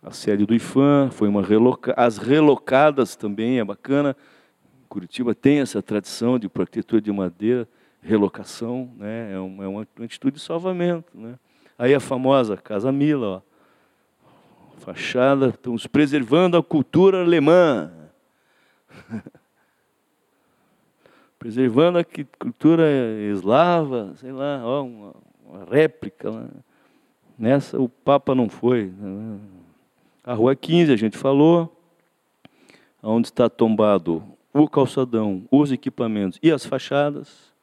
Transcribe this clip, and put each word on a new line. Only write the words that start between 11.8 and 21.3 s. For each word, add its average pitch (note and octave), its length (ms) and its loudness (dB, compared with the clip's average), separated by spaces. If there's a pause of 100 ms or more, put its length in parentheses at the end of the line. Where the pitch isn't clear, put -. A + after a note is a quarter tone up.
a C#3 60 0
famosa C3 560 0
Casa G#2+ 340 -6
Mila, C#3 360 0
ó. F#2+ 160 -8 (1400)
Fachada, C3 680 0
estamos A#2 380 -6
preservando D3 720 2
a E3 60 4
cultura F3+ 600 2
alemã. D#3 680 4 (1160)
<laughs> A3 120 -10 (2250)